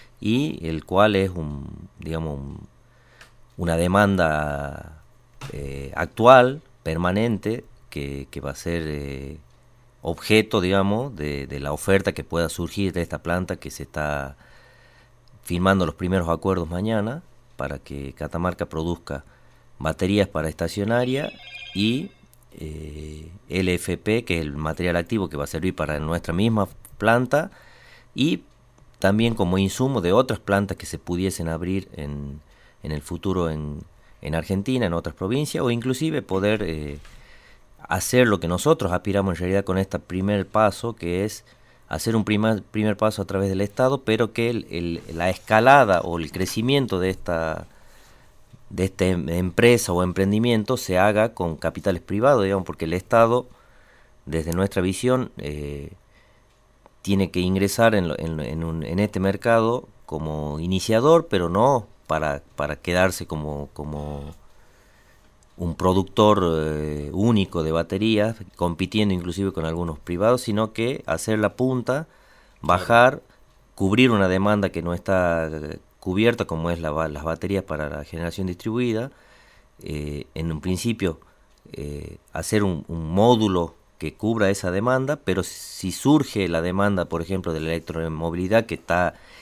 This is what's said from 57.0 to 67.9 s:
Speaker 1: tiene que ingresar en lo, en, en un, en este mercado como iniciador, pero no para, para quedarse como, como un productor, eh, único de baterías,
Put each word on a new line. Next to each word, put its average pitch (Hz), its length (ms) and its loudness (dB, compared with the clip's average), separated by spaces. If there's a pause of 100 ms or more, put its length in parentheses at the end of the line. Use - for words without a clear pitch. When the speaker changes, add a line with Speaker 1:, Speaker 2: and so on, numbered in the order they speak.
Speaker 1:
tiene 98 260 2
que 92 120 -2
ingresar 95 520 4
en 95 140 2
lo, 78 100 -2
en, 80 220 -4
en 76 240 -6
un, 80 200 -4
en 87 140 -4
este 104 220 0
mercado 113 680 2 (200)
como 76 520 -6
iniciador, 113 680 4
pero 90 180 2
no 113 380 4 (220)
para, 76 340 -2 (140)
para 73 220 -4
quedarse 90 500 0
como, 76 460 -8
como 73 600 -10 (1200)
un 85 200 -4
productor, 98 680 4
eh, 76 680 -2
único 98 480 0
de 78 100 -2
baterías, 104 640 0 (180)